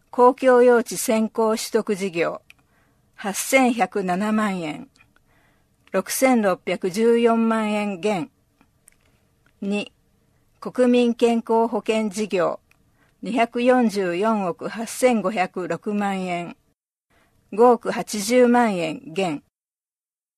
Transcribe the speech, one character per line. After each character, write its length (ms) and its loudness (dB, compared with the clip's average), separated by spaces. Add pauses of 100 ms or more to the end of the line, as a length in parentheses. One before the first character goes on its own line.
(100)
公 240 6
共 280 4
用 220 6
地 140 -8
先 300 0
行 280 -2
取 160 -10
得 240 -2
事 140 -6
業、 320 -4 (720)
八 180 -8
千 400 2
百 320 -2
七 260 -2
万 300 -2
円。 280 -10 (1040)
六 180 -4
千 320 2
六 220 0
百 260 -4
十 300 2
四 280 2
万 220 -2
円 300 -4
減。 280 -4 (1300)
二、 320 -6 (680)
国 300 0
民 260 2
健 220 2
康 320 0
保 180 -6
険 220 -2
事 180 -4
業、 320 -2 (640)
二 80 -8
百 320 -2
四 260 4
十 280 -2
四 280 0
億 240 -6
八 180 -10
千 360 0
五 80 -2
百 380 -4
六 260 -6
万 260 -2
円。 360 -8 (960)
五 220 6
億 180 -4
八 280 -6
十 280 4
万 260 4
円 260 -4 (140)
減。 300 -4 (920)